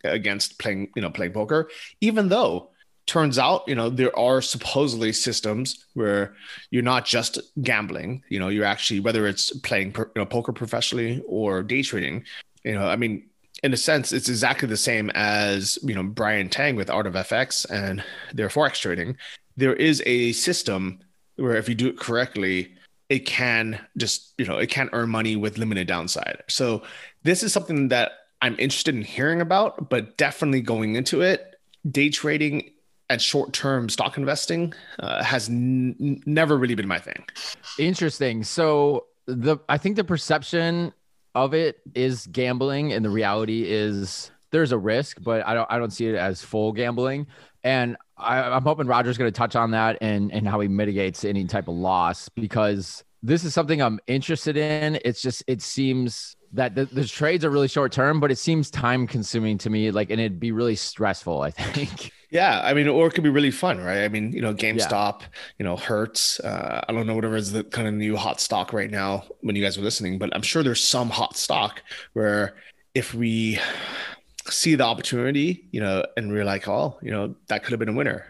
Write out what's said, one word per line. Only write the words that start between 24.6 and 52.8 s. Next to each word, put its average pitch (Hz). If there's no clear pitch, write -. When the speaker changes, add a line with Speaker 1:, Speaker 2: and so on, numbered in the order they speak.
Speaker 1:
can 135
earn 117
money 110
with 107
limited 104
downside. 87
So 117
this 180
is 214
something 156
that 120
I'm 120
interested 139
in 113
hearing 156
about, 185
but 110
definitely 139
going 110
into 131
it, 180
day 143
trading 151
and 120
short-term 135
stock -
investing, 156
uh, -
has 117
n-, 127
n-, 139
never 151
really 123
been 101
my 87
thing. -
Speaker 2:
Interesting. 143
So 147
the, 127
I 151
think 196
the 208
perception 170
of 131
it 160
is 127
gambling, 135
and 110
the 107
reality 110
is 101
there's 151
a 120
risk, 107
but 113
I 110
don't, 113
I 117
don't 117
see 117
it 110
as 92
full 107
gambling. 123
And 123
I, 123
I'm 127
hoping 147
Roger's 123
gonna 120
touch 117
on 117
that 110
and, 104
and 104
how 104
he 104
mitigates 98
any 98
type 90
of 85
loss, 90
because 104